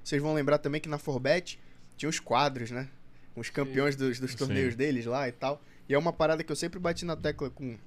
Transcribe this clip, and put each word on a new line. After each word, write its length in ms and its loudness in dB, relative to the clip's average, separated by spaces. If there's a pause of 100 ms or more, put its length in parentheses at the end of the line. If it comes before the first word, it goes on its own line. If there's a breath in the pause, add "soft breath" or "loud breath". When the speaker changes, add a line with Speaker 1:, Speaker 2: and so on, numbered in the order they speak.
Speaker 1:
vocês 200 0
vão 120 0
lembrar 260 4
também 200 -2
que 80 -6
na 100 -4
Forbet 640 2 (380 soft breath)
tinha 120 -4
os 100 -2
quadros, 520 2
né? 160 -6 (460 soft breath)
Com 80 -8
os 80 -8
campeões 480 2
dos, 220 2
dos 120 -4
Speaker 2:
Sim. 60 -8
Speaker 1:
torneios 380 2
deles 300 2
lá 220 0
e 60 -2
tal. 280 -4 (280 loud breath)
E 40 4
é 40 8
uma 160 4
parada 300 4
que 80 -6
eu 40 0
sempre 240 -4
bati 240 0
na 140 -2
tecla 320 -2
com 380 -10